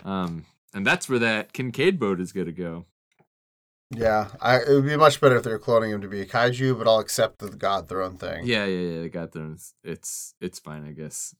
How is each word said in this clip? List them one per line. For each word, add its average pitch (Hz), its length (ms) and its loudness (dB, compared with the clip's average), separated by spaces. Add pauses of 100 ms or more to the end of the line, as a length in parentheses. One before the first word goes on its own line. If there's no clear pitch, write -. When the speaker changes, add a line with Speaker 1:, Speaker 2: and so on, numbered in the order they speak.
Speaker 1:
Um, 90 400 -6 (300)
and 98 100 -4
that's 165 240 2
where 127 120 0
that 110 320 0
Kincaid 135 480 0
boat 98 200 0
is 90 120 -8
gonna 87 180 -6
go. 85 360 -10 (1040)
Speaker 2:
Yeah, 110 360 2 (120)
I, 123 180 4
it 120 100 -2
would 139 180 6
be 147 100 0
much 151 240 6
better 131 160 8
if 110 60 0
they 120 80 -4
were 110 80 -2
cloning 113 340 2
him 101 100 -4
to 104 60 -10
be 101 120 -8
a 95 60 -6
kaiju, 123 520 0
but 113 80 -2
I'll 110 140 6
accept - 400 -2
the 104 100 -10
God 98 380 -2
Throne 92 300 -6
thing. 82 280 -8
Speaker 1:
Yeah, 110 180 0
yeah, 90 300 -2
yeah, 82 80 -8
the 85 60 -8
God 80 240 -10
Throne 78 220 -12
is, - 280 -20
it's, - 580 -12
it's 90 200 -10
fine, 76 260 -14
I 76 60 -14
guess. - 480 -12